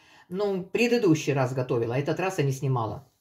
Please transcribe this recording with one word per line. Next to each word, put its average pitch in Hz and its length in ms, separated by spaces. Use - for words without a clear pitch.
Ну, 190 380
предыдущий 220 680
раз 131 220
готовила, 120 400
этот 151 260
раз 185 200
я 143 40
не 139 80
снимала. 123 580